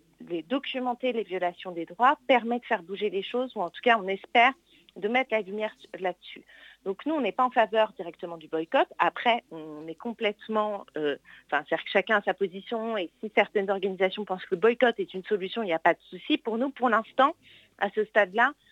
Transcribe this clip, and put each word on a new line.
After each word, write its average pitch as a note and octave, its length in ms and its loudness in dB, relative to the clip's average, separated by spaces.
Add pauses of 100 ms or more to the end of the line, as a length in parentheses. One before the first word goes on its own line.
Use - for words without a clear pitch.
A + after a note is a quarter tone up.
(300)
les, E3 140 -4
documenter B3+ 680 -4
les A3+ 120 -4
violations F3+ 480 -4
des E3 140 -8
droits B3 420 2
permet A#3+ 320 4
de - 60 -10
faire G#3 180 -2
bouger G3 260 -4
les F#3+ 140 -4
choses, B3 320 -4
ou G#3+ 60 -4
en E3+ 100 -4
tout - 100 -18
cas, A#3 180 4
on F#3+ 80 -6
espère A#3 460 4 (440)
de F#3+ 100 -4
mettre B3 240 0
la A3 100 2
lumière G#3 380 -6
s-, - 220 -14
là-dessus. - 420 -6 (420)
Donc F#3+ 200 -6
nous, D#4 100 0
on D4+ 60 0
n'est G#3 100 0
pas B3+ 140 2
en B3+ 40 0
faveur A3 440 2
directement E3+ 440 -10
du D#3+ 100 -18
boycott. E3 400 0 (120)
Après, A3+ 500 2
on D#3 380 -12
est D#3+ 80 -10
complètement, G#3+ 920 -4 (120)
euh, D3 180 0 (320)
enfin, D3 200 -2
c'est-à-dire - 180 -2
que - 60 -12
chacun G#3 260 2
a G#3 40 2
sa F#3+ 140 -2
position, G#3+ 600 -4
et F3+ 120 -4 (120)
si G#3+ 120 -8
certaines G3+ 380 2
organisations F#3+ 540 0
pensent F#3 200 -6
que F#3+ 100 -2
le F3 60 -4
boycott A#3 380 4
est F#3 160 -6
une F#3 80 -6
solution, G3 400 -4
il G3+ 40 -4
n'y F3 60 0
a D#3+ 60 0
pas E3+ 140 4
de - 160 -4
souci. D4 280 -2
Pour A3+ 220 -6
nous, C4+ 100 0
pour B3 200 -2
l'instant, B3 460 2 (440)
à G3+ 100 -2
ce G#3+ 160 -2
stade-là, G#3+ 480 2 (180)